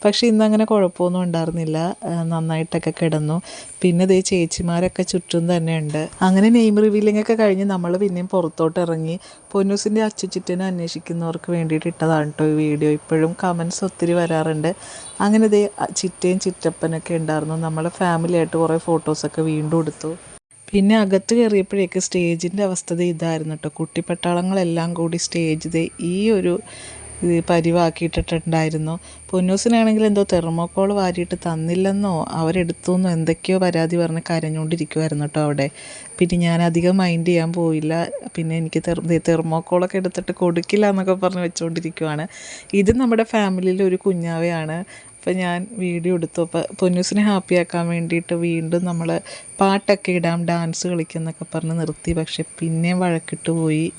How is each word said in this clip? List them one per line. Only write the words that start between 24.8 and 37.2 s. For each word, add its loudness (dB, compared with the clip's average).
കൂടി -2
സ്റ്റേജ് -2
ദേ 2
ഈ -2
ഒരു 2
ഇത് 2
പരിവാക്കിയിട്ടിട്ടുണ്ടായിരുന്നു. 0
പൊന്നൂസിനാണെങ്കിൽ 2
എന്തോ 2
തെർമോക്കോൾ 0
വാരിയിട്ട് -2
തന്നില്ലെന്നോ 0
അവരെടുത്തുവെന്നോ 0
എന്തൊക്കെയോ 0
പരാതി 2
പറഞ്ഞ് -2
കരഞ്ഞുകൊണ്ടിരിക്കുവായിരുന്നു -2
ട്ടോ 0
അവിടെ. 0
പിന്നെ 2
ഞാൻ 2
അധികം 2
മൈൻഡ് 2